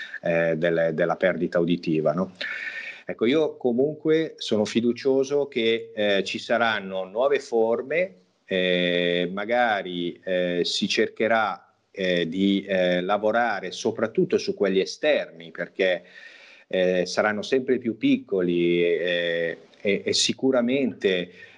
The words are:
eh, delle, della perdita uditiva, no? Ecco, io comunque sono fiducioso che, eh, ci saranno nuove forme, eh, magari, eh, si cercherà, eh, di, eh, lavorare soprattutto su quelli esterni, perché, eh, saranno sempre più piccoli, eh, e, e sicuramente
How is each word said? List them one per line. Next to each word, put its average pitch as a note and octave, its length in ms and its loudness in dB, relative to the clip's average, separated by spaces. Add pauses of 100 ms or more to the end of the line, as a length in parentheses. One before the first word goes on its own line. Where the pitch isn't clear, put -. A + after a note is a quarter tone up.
(200)
eh, E2+ 360 0
delle, E2 380 0
della E2 200 0
perdita F2 460 0
uditiva, D#2+ 520 0
no? F2+ 200 -2 (760)
Ecco, A2 160 -2
io D3+ 300 2
comunque D3+ 800 0
sono G#2+ 280 0
fiducioso C3+ 840 0
che, A2+ 460 0
eh, G2+ 280 2
ci A2+ 160 -6
saranno G#2+ 640 0
nuove B2+ 360 0
forme, B2+ 760 0 (300)
eh, F2 880 2
magari, G2 880 -2
eh, F2+ 420 0
si - 220 -2
cercherà, A2 800 0 (260)
eh, F2 380 0
di, G2 360 2
eh, F2+ 360 2
lavorare G#2 720 0
soprattutto A2 680 0
su F#2+ 160 -4
quelli F#2+ 260 2
esterni, E2+ 720 -2
perché, F#2 540 -2 (640)
eh, F2+ 360 2
saranno G#2 380 -2
sempre B2+ 360 0
più A2 180 -4
piccoli, F2 880 2
eh, E2+ 760 0 (220)
e, G2 240 0
e G2+ 80 -2
sicuramente A#2 1200 0 (260)